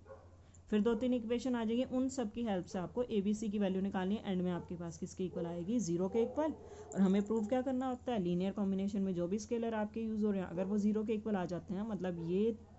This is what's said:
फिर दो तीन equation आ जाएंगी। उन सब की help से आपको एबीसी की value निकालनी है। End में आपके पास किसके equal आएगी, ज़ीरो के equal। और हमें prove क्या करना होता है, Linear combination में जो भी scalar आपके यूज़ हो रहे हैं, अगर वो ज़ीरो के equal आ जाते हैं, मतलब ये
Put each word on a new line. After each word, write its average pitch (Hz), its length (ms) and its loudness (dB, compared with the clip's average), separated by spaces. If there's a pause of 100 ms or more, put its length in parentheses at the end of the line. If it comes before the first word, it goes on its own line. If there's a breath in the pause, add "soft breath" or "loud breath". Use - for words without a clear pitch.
(720 loud breath)
फिर 208 100 4
दो 233 160 4
तीन 247 180 2
equation 240 400 0
आ 233 100 0
जाएंगी। 233 220 2
उन 254 240 0
सब 240 220 -2
की 240 120 -4
help 190 220 0
से - 120 -6
आपको 170 260 -2
एबीसी 214 440 0
की 208 100 0
value 190 240 2
निकालनी 190 340 0
है। 202 160 -4
End 180 100 2
में 180 100 2
आपके 170 240 -6
पास 170 220 -8
किसके 185 260 -6
equal 170 220 -4
आएगी, 175 340 -2
ज़ीरो 170 280 2
के 226 140 2
equal। 285 300 0 (420 loud breath)
और 185 60 2
हमें 196 220 6
prove 214 240 0
क्या 254 160 2
करना 254 240 -2
होता 254 260 -2
है, 214 100 2
Linear 180 300 2
combination 196 500 0
में 190 120 0
जो 175 140 0
भी 202 120 0
scalar 226 340 -2
आपके 214 260 -2
यूज़ 220 240 0
हो 214 60 4
रहे 196 100 0
हैं, 180 80 -2
अगर 175 160 -2
वो 202 140 0
ज़ीरो 214 260 2
के 220 100 0
equal 208 220 0
आ 180 100 0
जाते 175 280 -4
हैं, 208 140 -2
मतलब 175 420 -2
ये 214 260 2 (220)